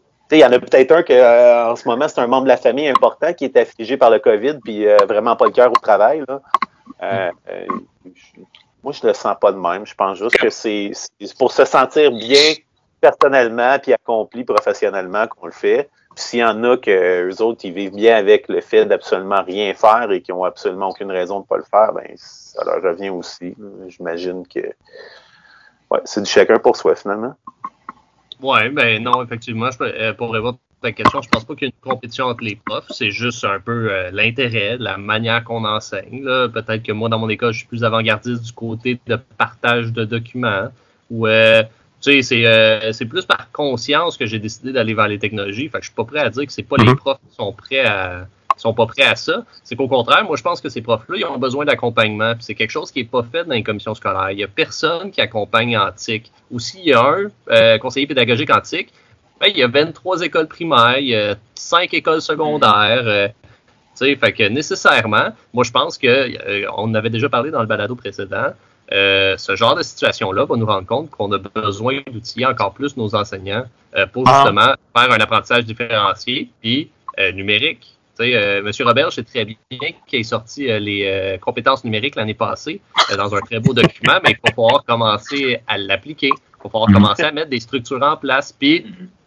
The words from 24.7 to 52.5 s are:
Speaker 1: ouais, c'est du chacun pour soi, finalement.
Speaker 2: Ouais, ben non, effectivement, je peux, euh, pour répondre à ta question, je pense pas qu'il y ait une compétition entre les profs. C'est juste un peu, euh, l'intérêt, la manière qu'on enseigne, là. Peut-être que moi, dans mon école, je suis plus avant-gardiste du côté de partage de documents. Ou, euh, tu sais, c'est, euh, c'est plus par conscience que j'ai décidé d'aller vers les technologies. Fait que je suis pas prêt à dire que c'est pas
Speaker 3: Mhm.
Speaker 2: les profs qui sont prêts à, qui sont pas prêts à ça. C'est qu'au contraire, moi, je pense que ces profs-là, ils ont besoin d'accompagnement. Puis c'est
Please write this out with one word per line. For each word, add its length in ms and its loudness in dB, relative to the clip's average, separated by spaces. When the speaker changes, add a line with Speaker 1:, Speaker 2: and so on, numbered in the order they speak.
Speaker 1:
ouais, 140 2
c'est 180 -4
du 60 -8
chacun 280 6
pour 200 4
soi, 180 2
finalement. 400 -8
Speaker 2:
Ouais, 280 2
ben 320 0
non, 220 -4
effectivement, 480 -6
je 60 -16
peux, 160 -4
euh, 200 -4
pour 180 -8
répondre 260 -6
à 40 -4
ta 40 -4
question, 300 0
je 80 -20
pense 140 -4
pas 120 -12
qu'il 120 -6
y 40 -6
ait 20 -20
une 80 -6
compétition 340 -6
entre 180 -4
les 200 -8
profs. 280 -8
C'est 180 -4
juste 340 -6
un 160 -2
peu, 320 -4
euh, 200 -4
l'intérêt, 680 -4
la 180 -6
manière 460 -2
qu'on 220 -6
enseigne, 580 -8
là. 240 -2
Peut-être 360 -6
que 80 -6
moi, 180 -2
dans 100 0
mon 100 -4
école, 240 -2
je 60 -8
suis 80 -18
plus 160 -6
avant-gardiste 600 -2
du 80 -14
côté 560 -8
de 80 0
partage 540 -2
de 140 -4
documents. 640 -4
Ou, 160 -4
euh, 380 6
tu 140 2
sais, 80 6
c'est, 240 0
euh, 480 4
c'est 120 -8
plus 200 -8
par 260 -2
conscience 640 -2
que 100 -4
j'ai 100 -6
décidé 340 -8
d'aller 220 -2
vers 140 0
les 100 -4
technologies. 520 -6
Fait 100 -10
que 60 -14
je 40 -16
suis 60 -18
pas 100 -4
prêt 140 -8
à 100 -2
dire 160 -6
que 60 -18
c'est 100 -12
pas 160 -6
Speaker 3:
Mhm. 120 6
Speaker 2:
les 60 4
profs 220 -4
qui 80 -20
sont 180 -8
prêts 320 -2
à, 420 -4
qui 60 -20
sont 120 -2
pas 120 2
prêts 180 -2
à 120 4
ça. 280 -6
C'est 120 -12
qu'au 120 -2
contraire, 380 2
moi, 100 -4
je 80 -8
pense 180 -4
que 80 -8
ces 120 -10
profs-là, 360 -4
ils 80 -4
ont 140 -8
besoin 260 -2
d'accompagnement. 680 0
Puis 80 -16
c'est 120 -12